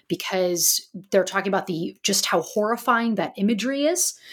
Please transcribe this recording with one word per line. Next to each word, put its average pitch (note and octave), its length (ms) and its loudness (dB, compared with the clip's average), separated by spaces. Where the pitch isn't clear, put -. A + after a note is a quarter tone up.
because F3+ 840 0
they're F#3+ 120 6
talking G3 260 -2
about E3+ 180 0
the, E3+ 340 -4
just - 240 0
how F3 160 2
horrifying A3+ 720 0
that E3+ 240 -2
imagery A#3 480 0
is. E4+ 300 0